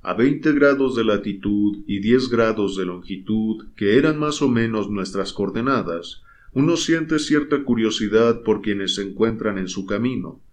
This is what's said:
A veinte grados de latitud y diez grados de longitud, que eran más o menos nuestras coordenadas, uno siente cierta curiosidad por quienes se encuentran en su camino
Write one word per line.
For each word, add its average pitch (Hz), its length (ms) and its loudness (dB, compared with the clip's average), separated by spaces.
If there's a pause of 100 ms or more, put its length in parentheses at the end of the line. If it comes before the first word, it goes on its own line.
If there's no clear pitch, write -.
A 92 100 -4
veinte 143 400 2
grados 135 420 4
de 113 80 2
latitud 104 840 0
y 101 100 -2
diez 117 320 2
grados 107 480 0
de 92 80 -4
longitud, 98 880 -4
que 104 220 4
eran 151 220 2
más 151 240 -2
o 139 40 2
menos 113 400 0
nuestras 98 460 -4
coordenadas, 98 880 -4 (320)
uno 160 240 2
siente 160 400 0
cierta 147 460 0
curiosidad 113 800 2
por 104 180 2
quienes 98 320 -2
se 101 80 -4
encuentran 104 560 -2
en 95 100 -4
su 98 200 -8
camino 107 540 -4 (120)